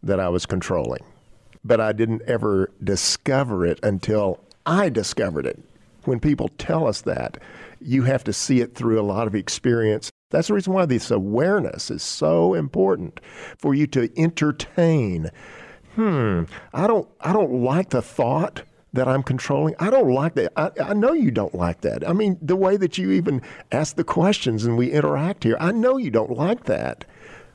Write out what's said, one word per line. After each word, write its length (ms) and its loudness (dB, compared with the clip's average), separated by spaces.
that 160 0
I 100 -2
was 180 -2
controlling, 560 -4
but 160 2
I 120 0
didn't 320 -2
ever 480 0
discover 800 -2
it 180 -2
until 560 -2
I 240 0
discovered 560 -4
it. 140 -6
When 140 0
people 380 0
tell 300 -2
us 140 -4
that, 380 -6
you 220 0
have 220 0
to 80 -4
see 280 2
it 140 -4
through 240 0
a 40 0
lot 240 -2
of 80 -4
experience. 760 0
That's 160 2
the 60 2
reason 200 0
why 120 2
this 260 0
awareness 800 0
is 120 -8
so 500 2
important, 640 -2
for 180 0
you 120 2
to 300 0
entertain, 1120 0
"Hmm, 480 2
I 140 0
don't, 200 2
I 120 0
don't 300 2
like 260 0
the 120 0
thought 640 -2
that 140 0
I'm 160 0
controlling." 560 -2
I 100 0
don't 220 6
like 240 0
that. 220 0
I, 140 0
I 120 -2
know 200 4
you 180 2
don't 240 -2
like 260 -2
that. 260 -2
I 60 0
mean, 280 2
the 140 0
way 220 2
that 200 0
you 140 0
even 300 0
ask 240 -2
the 80 0
questions 640 0
and 120 2
we 140 2
interact 520 0
here, 160 2
I 120 0
know 260 2
you 140 -4
don't 240 0
like 300 -2
that. 400 -4